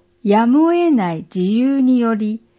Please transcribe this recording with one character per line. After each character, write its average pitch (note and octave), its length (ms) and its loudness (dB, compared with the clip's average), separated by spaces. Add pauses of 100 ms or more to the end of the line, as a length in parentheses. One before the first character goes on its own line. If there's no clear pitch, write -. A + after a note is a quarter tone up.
(240)
や G#3+ 240 2
む C#4 160 2
を E4 80 2
得 F4 200 0
な F#3+ 220 0
い E3 160 -10
事 G3 300 -2
由 C4+ 220 0
に B3+ 180 2
よ A3+ 160 -2
り、 G#3+ 260 -6 (180)